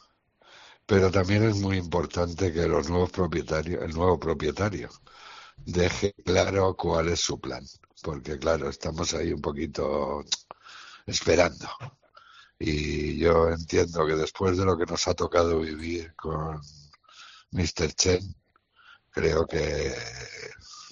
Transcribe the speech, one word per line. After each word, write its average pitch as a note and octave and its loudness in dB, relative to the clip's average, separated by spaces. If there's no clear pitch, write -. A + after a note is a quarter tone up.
pero F#2+ 6
también G2 4
es A2 4
muy G2 0
importante E2+ 0
que E2 2
los D#2 2
nuevos F2+ 2
propietarios, D#2+ -2
el D#2+ -6
nuevo E2+ 4
propietario, D#2+ -2
deje F2+ 0
claro F#2+ 2
cuál E2+ 0
es E2+ 0
su - -4
plan, C2 -10
porque D2+ -8
claro, D2 0
estamos D#2+ -4
ahí E2 -2
un D2 -6
poquito C#2+ -2
esperando. F2 2
Y D2+ -2
yo E2 4
entiendo E2 0
que D#2 2
después F2+ 0
de F#2+ 2
lo F#2 2
que E2+ -2
nos E2 -4
ha F2+ 2
tocado E2+ 2
vivir D#2+ -6
con D#2 -6
mister E2 -2
Chen, F#2 0
creo D#2+ 0
que D2+ -2